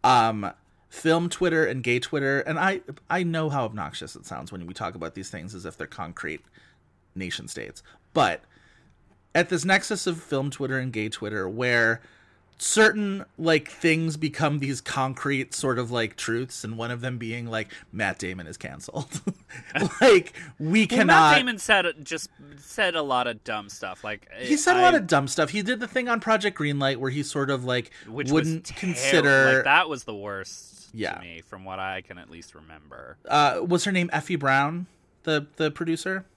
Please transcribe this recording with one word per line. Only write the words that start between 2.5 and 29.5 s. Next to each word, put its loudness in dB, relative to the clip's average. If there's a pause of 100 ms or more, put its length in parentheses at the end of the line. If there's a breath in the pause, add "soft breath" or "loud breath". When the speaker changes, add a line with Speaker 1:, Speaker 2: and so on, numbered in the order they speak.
Speaker 1:
I, 0 (280)
I 0
know -2
how 0
obnoxious -8
it -20
sounds -12
when -12
we -12
talk -8
about -10
these -12
things -12
as -14
if -12
they're -10
concrete -10 (720 soft breath)
nation -10
states. -14 (320 soft breath)
But 2 (920 soft breath)
at 2
this -2
nexus 0
of -4
film -2
Twitter -4
and -4
gay -2
Twitter, -6
where 2 (560 soft breath)
certain, 2 (140)
like, 2
things 2
become 0
these -4
concrete -2
sort -2
of, -4
like, -2
truths, -6
and -8
one -6
of -6
them -6
being, -8
like, -6 (180 loud breath)
Matt -2
Damon -8
is -14
canceled. -10
<laughs> -4
Like, 8 (240 loud breath)
we 2
Speaker 2:
Well, 4
Speaker 1:
cannot 4 (240)
Speaker 2:
Matt 8
Damon -2
said, 2 (160)
just -8 (300)
said -2
a 0
lot 2
of -6
dumb -6
stuff. -12
Like, -10 (100)
Speaker 1:
He 0
said 4
a 4
lot 8
Speaker 2:
I 6
Speaker 1:
of 0
dumb 2
stuff. 0
He -2
did -2
the -6
thing -4
on 0
Project 0
Greenlight 0
where -2
he -2
sort -2
of, -2
like, -2 (160 loud breath)
Speaker 2:
Which -6
was 0
Speaker 1:
wouldn't 2
Speaker 2:
ter-, -12
Speaker 1:
consider 4